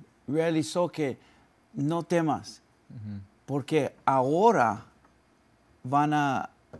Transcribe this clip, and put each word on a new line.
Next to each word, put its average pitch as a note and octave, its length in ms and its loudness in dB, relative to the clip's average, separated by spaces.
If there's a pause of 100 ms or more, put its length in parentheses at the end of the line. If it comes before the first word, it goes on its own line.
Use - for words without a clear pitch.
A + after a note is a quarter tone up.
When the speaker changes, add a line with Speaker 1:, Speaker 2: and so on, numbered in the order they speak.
(280)
Speaker 1:
realizó D#3+ 600 0
que C#3+ 280 -4 (560)
no D#3+ 300 -2
temas, D#3+ 580 -2 (280)
Speaker 2:
Ujú. G#2 300 -12 (260)
Speaker 1:
porque C#3 500 -2 (100)
ahora C3+ 800 4 (960)
van D3 300 2
a, C#3+ 360 -2 (300)